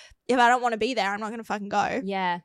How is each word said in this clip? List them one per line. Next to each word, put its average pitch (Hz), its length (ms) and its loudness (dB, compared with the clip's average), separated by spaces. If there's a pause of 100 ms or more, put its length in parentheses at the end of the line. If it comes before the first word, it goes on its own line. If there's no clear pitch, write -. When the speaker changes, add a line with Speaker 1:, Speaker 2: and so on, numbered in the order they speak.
(280)
Speaker 1:
if 247 100 2
I 240 100 8
don't 247 140 4
wanna 233 140 0
be 226 180 0
there, 196 180 -2
I'm 202 80 -8
not 214 100 -6
gonna 226 140 -10
fucking 202 240 -6
go. 202 360 0
Speaker 2:
Yeah. 185 400 -2